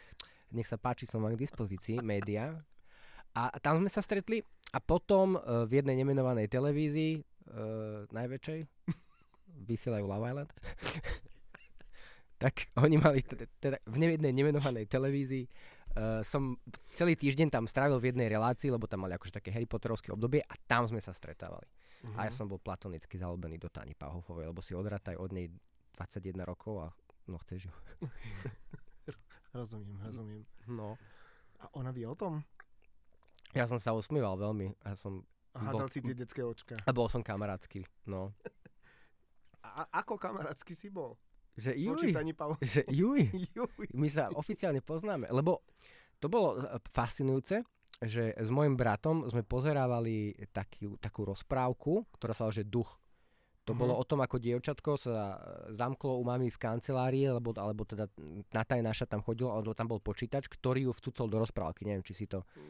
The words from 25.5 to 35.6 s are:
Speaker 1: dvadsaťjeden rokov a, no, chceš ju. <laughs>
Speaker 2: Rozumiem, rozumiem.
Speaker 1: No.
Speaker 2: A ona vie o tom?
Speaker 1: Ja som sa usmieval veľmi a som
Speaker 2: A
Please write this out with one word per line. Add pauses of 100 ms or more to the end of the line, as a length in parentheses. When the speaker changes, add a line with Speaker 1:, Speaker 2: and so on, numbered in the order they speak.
Speaker 1:
dvadsaťjeden
rokov
a, (380)
no,
chceš
ju. (320)
<laughs> (720)
Speaker 2:
Rozumiem,
rozumiem. (260)
Speaker 1:
No. (640)
Speaker 2:
A
ona
vie
o
tom? (1040)
Speaker 1:
Ja
som
sa
usmieval
veľmi
a
som (260)
Speaker 2:
A